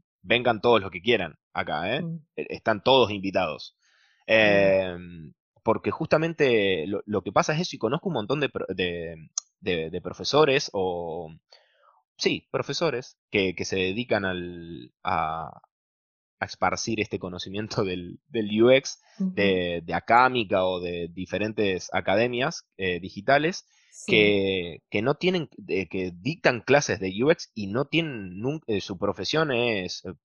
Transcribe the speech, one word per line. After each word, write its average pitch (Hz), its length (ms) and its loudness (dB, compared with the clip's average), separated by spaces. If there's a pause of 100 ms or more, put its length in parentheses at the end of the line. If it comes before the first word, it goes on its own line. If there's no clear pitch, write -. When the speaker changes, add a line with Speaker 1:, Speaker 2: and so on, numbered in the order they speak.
(220)
Speaker 1:
vengan 117 380 2
todos 117 200 6
los 98 120 -6
que 87 100 -10
quieran 98 340 0 (160)
acá, 87 440 -4
¿eh? 160 60 -6
Speaker 2:
Mm. 165 160 -8 (180)
Speaker 1:
E-, 76 140 -8
están 104 320 -2
todos 127 280 6
invitados". 92 640 -4 (640)
Speaker 2:
Bien. 98 460 6
Speaker 1:
Em, 87 460 -12 (320)
porque 107 260 2
justamente 123 960 2
lo, 98 200 -4
lo 104 160 -2
que 98 100 -8
pasa 160 220 2
es 151 80 -2
eso, - 140 -8
y - 20 -20
conozco 135 300 -2
un 170 60 -4
montón 113 260 -2
de 135 100 0
pro-, - 180 -6
de, 87 480 -4 (440)
de, 82 300 -2
de 90 100 -6
profesores 139 720 2
o, 85 560 -4 (840)
sí, - 340 -2
profesores - 680 -4 (120)
que, 95 240 2
que 95 100 -6
se 95 120 -4
dedican 98 480 -2
al, 87 680 -8 (100)
a, 80 580 -4 (800)
a 98 40 -2
esparcir 92 560 -2
este 101 180 -4
conocimiento 95 640 -6
del, 90 440 -6
del 107 340 0
U 123 80 8
X, - 300 4 (180)
Speaker 2:
Ujú. 190 160 -2
Speaker 1:
de, 90 500 2
de 85 100 -6
Acámica 117 720 2
o 90 140 -2
de 87 320 -6
diferentes 95 800 -2
academias, 120 840 0
eh, 90 240 -2
digitales, 135 640 0 (280)
Speaker 2:
Sí. - 180 -4
Speaker 1:
que, 98 800 2
que 104 120 -2
no 139 120 2
tienen, 175 340 -2 (200)
eh, 92 200 0
que 92 260 -4
dictan 120 460 -2
clases 131 380 2
de 95 140 -2 (100)
U 143 80 4
X - 240 -2
y 104 140 -8
no 120 180 -2
tienen 113 540 -4
nun-, 143 260 -4
eh, 101 140 -2
su 92 180 -8
profesión 107 540 -2
es, 113 520 -2
eh, 95 100 -10 (100)